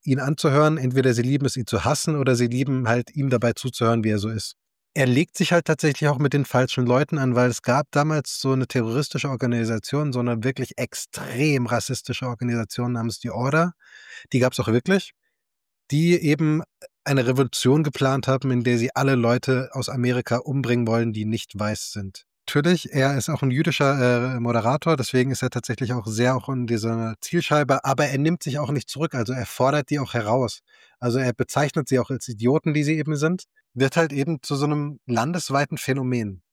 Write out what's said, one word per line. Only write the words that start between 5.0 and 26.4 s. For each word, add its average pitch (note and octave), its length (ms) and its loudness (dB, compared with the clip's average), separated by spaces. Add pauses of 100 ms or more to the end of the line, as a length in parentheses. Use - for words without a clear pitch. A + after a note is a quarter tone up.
legt B2+ 300 2
sich - 160 0
halt E3+ 140 2
tatsächlich D3+ 420 0
auch D3 80 2
mit C#3 160 2
den C#3+ 140 2
falschen B2+ 400 0
Leuten C3 320 2
an, C3 160 0
weil B2 160 4
es A2+ 100 -4
gab C3+ 300 0
damals D3+ 500 -2
so C3+ 120 0
eine C3 140 0
terroristische B2+ 640 -2
Organisation, A#2+ 800 -2
so B2 100 -2
eine A#2+ 220 -2
wirklich C3 360 -4
extrem C3 880 -2
rassistische A#2+ 600 -4
Organisation A#2+ 640 -4
namens A#2 280 -4
The A#2+ 80 -8
Order. D3 460 0 (580)
Die C3 60 2
gab's B2 200 2
auch A2 100 0
wirklich, D3+ 440 2 (800)
die E3 280 4
eben D#3 440 2 (420)
eine C3+ 220 2
Revolution C3 560 2
geplant C3+ 440 0
haben, C3+ 240 0
in B2 140 2
der A#2+ 140 2
sie A#2 180 -2
alle C3+ 200 2
Leute B2 560 2
aus B2+ 180 -6
Amerika B2 480 0
umbringen B2 480 0
wollen, A#2 260 0
die G#2+ 140 -4
nicht A2 320 -6
weiß G#2 340 -4
sind. G2 320 -12 (240)
Natürlich, D3 440 0
er C#3 260 2
ist A2+ 100 -4
auch C#3+ 140 -2
ein C3+ 80 2
jüdischer, C3 840 2
äh, A#2 40 -4
Moderator, A#2+ 560 0
deswegen C3 360 0
ist A#2 100 -4
er B2+ 80 -2
tatsächlich A#2+ 420 -4
auch B2 140 -4
sehr A#2+ 300 2
auch - 120 -6